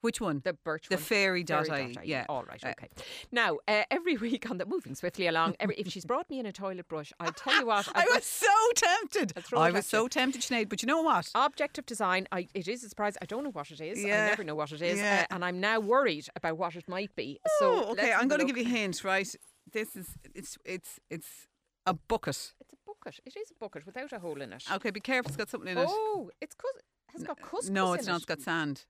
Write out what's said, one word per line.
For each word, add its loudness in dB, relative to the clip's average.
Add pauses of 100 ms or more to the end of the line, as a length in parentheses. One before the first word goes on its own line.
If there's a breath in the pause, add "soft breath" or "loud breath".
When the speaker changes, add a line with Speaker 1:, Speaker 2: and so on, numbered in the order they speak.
Speaker 1:
Which -2
one? -2
Speaker 2:
The -2
birch -6
Speaker 1:
The 2
Speaker 2:
one. 0
Speaker 1:
fairy 2
dot 0
I -2
E, 0
Speaker 2:
Fairy -4
dot -12
I -12
E. -6
Speaker 1:
yeah. -2
Speaker 2:
All -4
right, -16
Speaker 1:
Uh, -4
Speaker 2:
okay. -12 (420 loud breath)
Now, 2
uh, 4
every 0
<laughs> -4
week -2
on -4
the, -4
moving -6
swiftly -2
along, 2
every, 0
if -6
she's -10
brought -2
me -6
in -6
a -6
toilet -8
brush, -8
I'll -2
tell 2
you 0
what, 2
Speaker 1:
<laughs> -4
I 4
Speaker 2:
I've 6
got 6
Speaker 1:
was 2
so 0 (260)
tempted. 2
Speaker 2:
I'll -10
throw 0
Speaker 1:
I 8
Speaker 2:
it 0
Speaker 1:
was 4
Speaker 2:
at -2
Speaker 1:
so 2
Speaker 2:
you. 0
Speaker 1:
tempted, 0
Sinead, 0
but -4
you -2
know 4
what? 4
Speaker 2:
Object 2
of -8
design, 2
I, -2
it -4
is -4
a -14
surprise. 0
I -8
don't -4
know -4
what -8
it -16
is. -4
Speaker 1:
Yeah. 4
Speaker 2:
I 4
never 2
know -4
what -2
it -8
is. 2
Speaker 1:
Yeah. 4
Speaker 2:
Uh, -4
and -2
I'm -2
now 2
worried 2 (100)
about -2
what -4
it -14
might -6
be. -6 (200)
So 6
Speaker 1:
Oh, 6 (140)
Speaker 2:
let's -2
Speaker 1:
okay, 4
Speaker 2:
have 4
Speaker 1:
I'm 4
Speaker 2:
a 2
Speaker 1:
gonna 4
Speaker 2:
look. 0
Speaker 1:
give -4
you -2
a 0
hint, -2
right? -2 (360)
This -4
is, -12 (260)
it's, -14
it's, -10 (120)
it's -14 (380)
a 2
bucket. -2 (220)
Speaker 2:
It's -20
a -20 (100)
bucket. -16
It -20
is -12
a -20
bucket -12
without -12
a -10
hole -8
in -10
it. -14 (100)
Speaker 1:
Okay, -2
be -6
careful, 0
it's -8
got -6
something -8
in 0
it. 6
Speaker 2:
Oh, -2 (100)
it's -12
'cause, -6 (380)
has -14
got -8
Speaker 1:
N-, -16
Speaker 2:
couscous -6
Speaker 1:
no, 2
Speaker 2:
in 0
Speaker 1:
it's -6
not. 0
Speaker 2:
it. -2
Speaker 1:
It's -6
got -4
sand. -2